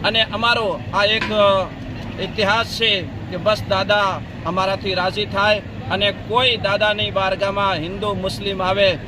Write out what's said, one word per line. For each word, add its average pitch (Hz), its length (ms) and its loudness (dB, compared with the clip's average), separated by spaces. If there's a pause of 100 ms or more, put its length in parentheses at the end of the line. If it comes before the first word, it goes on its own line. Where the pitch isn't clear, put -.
અને 220 180 2
અમારો 220 560 0 (140)
આ 202 120 4
એક 214 180 2 (960)
ઇતિહાસ 208 440 0
છે 214 360 0
કે 175 360 -10
બસ 208 320 0
દાદા 196 500 2 (260)
અમારાથી 190 480 0
રાજી 185 320 -2
થાય 202 360 2 (300)
અને 202 200 2
કોઈ 233 460 2
દાદાની 208 540 0
બારગામાં 190 640 0
હિન્દુ 196 400 -4
મુસ્લિમ 190 500 -4
આવે 190 340 2 (100)